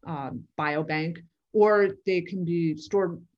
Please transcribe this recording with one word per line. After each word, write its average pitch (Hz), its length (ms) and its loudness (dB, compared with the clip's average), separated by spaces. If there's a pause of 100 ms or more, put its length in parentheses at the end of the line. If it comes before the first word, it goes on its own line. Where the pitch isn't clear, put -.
uh, 139 240 -8 (280)
biobank, 156 600 -2 (340)
or 208 380 6 (160)
they 185 160 2
can 180 220 -6
be 165 320 0
stored 170 440 -2 (180)